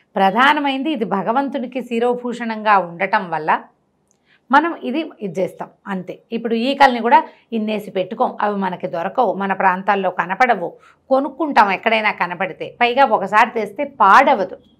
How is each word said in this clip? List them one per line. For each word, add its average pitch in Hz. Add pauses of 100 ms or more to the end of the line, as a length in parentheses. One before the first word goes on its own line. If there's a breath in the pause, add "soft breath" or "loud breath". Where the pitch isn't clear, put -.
(160)
ప్రధానమైంది 269
ఇది 226
భగవంతునికి 247
శిరోభూషణంగా 233
ఉండటం 185
వల్ల 160 (880)
మనం 302
ఇది, 302 (120)
ఇది 185
చేస్తాం 175 (180)
అంతే. 180 (120)
ఇప్పుడు 233
ఈకల్ని 254
కూడా 277 (300 loud breath)
ఇన్నేసి 214
పెట్టుకోం, 226
అవి 208
మనకి 180
దొరకవు, 180
మన 196
ప్రాంతాల్లో 190
కనపడవు, 180 (360 soft breath)
కొనుక్కుంటాం 269
ఎక్కడైనా 214
కనపడితే. 170
పైగా 247
ఒకసారి 214
తెస్తే 226
పాడవదు. 220 (240)